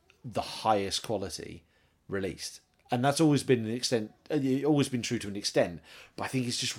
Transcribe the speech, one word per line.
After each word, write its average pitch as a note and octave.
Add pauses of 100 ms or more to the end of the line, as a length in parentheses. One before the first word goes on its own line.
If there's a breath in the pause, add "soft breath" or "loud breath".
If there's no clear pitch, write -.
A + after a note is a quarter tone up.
(240)
the A2
highest G2+
quality - (440)
released. - (300)
And B2
that's C#3
always D3
been A2+
an A2
extent, A#2 (180)
uh, D#3 (280)
always D3
been A#2+
true A#2
to G2
an G2+
extent, G2+ (340 loud breath)
but G2+
I -
think B2+
it's A#2+
just -